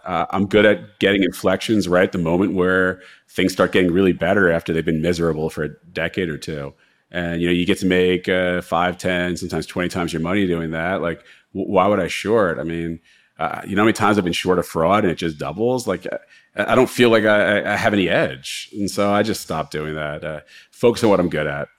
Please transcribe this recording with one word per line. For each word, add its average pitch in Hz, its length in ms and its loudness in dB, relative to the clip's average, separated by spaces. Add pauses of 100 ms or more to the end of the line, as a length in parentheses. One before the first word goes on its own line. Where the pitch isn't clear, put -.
Uh, 85 260 -2
I'm 98 140 0
good 104 200 4
at 95 340 0
getting 98 240 2
inflections 95 640 0
right 87 160 4
at 101 80 0
the 98 60 -4
moment 87 360 0
where 92 480 0 (280)
things 92 240 0
start 92 180 2
getting 90 220 2
really 92 180 4
better 92 400 2
after 82 220 -2
they've 82 100 -2
been 80 180 -2
miserable 80 480 -2
for 78 140 -8
a 73 60 -6 (240)
decade 85 340 -4
or 76 100 -8
two. 71 360 -10 (380)
And, 85 300 -4
you 85 60 0
know, 87 60 2
you 87 120 0
get 92 140 0
to 101 60 -4
make, 90 420 2
uh, 92 320 0
five, 87 380 -2
ten, 90 400 -4
sometimes 82 280 -6
twenty 90 220 -4
times 85 240 -6
your 82 100 -4
money 95 240 -2
doing 82 260 -4
that. 82 300 -4
Like, 82 220 -6 (300)
w-, 95 180 -6
why 92 160 4
would 101 140 2
I 82 80 -2
short? 98 500 0
I 71 40 -6
mean, 82 360 -6 (400)
uh, - 260 -4
you 95 120 -4
know 104 60 4
how - 20 4
many 113 80 4
times 104 240 2
I've 98 80 0
been 85 80 -2
short 90 260 0
a 85 40 0
fraud 92 420 2
and 90 60 2
it 80 40 -2
just 82 220 -6
doubles? 107 500 -4
Like, 92 180 -4 (520)
I, 101 160 0
I - 20 4
don't 123 140 4
feel 120 200 4
like 110 140 4
I, 104 360 4
I, 92 140 -2
I - 40 -2
have 104 160 2
any 95 160 2
edge. 87 640 -4
And 101 180 -6
so 101 220 0
I 104 100 2
just 104 160 -4
stopped 80 320 -6
doing 76 240 -6
that. 76 300 -8
Uh, 78 160 -8 (300)
focus 117 340 0
on 110 40 6
what 95 120 6
I'm 90 80 2
good 76 180 -2
at. 71 320 -6